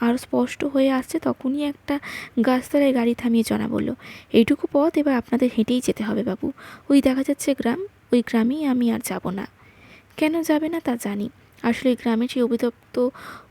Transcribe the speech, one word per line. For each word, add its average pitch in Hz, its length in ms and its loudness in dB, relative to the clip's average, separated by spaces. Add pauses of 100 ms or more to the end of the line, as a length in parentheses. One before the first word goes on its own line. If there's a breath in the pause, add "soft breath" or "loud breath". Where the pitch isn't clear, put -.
আরও 240 180 2
স্পষ্ট - 460 -4
হয়ে 269 260 2
আসছে, 262 280 -2
তখনই 269 440 -4
একটা 285 360 -4 (480 loud breath)
গাছতলায় 262 480 2
গাড়ি 233 200 2
থামিয়ে 233 320 2
জনা 214 220 -2
বলল, - 260 -2 (380 loud breath)
"এইটুকু 233 400 4
পথ 302 260 2
এবার 285 160 2
আপনাদের 240 440 0
হেঁটেই 240 260 2
যেতে - 200 -2
হবে 214 180 -2
বাবু, 233 300 -4 (380 loud breath)
ওই 277 120 6
দেখা 262 200 2
যাচ্ছে 285 320 0
গ্রাম, 330 320 -4 (260)
ওই 247 140 4
গ্রামেই 247 380 0
আমি 247 280 2
আর 220 120 -2
যাব 185 260 -6
না।" 190 160 -8 (720 loud breath)
কেন 311 260 0
যাবে 311 260 2
না 330 120 -4
তা 240 160 -2
জানি, 202 320 -6 (340)
আসলে 240 320 2
গ্রামের 233 340 0
সেই 254 140 -2
অভিতপ্ত, 240 640 -2 (420 loud breath)